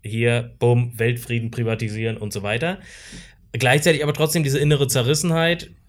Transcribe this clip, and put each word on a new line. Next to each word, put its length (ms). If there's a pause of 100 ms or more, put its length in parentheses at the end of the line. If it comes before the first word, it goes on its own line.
hier, 580
bumm, 380
Weltfrieden 540
privatisieren“ 640
und 140
so 120
weiter. 360 (720)
Gleichzeitig 520
aber 100
trotzdem 300
diese 160
innere 280
Zerrissenheit 840 (200)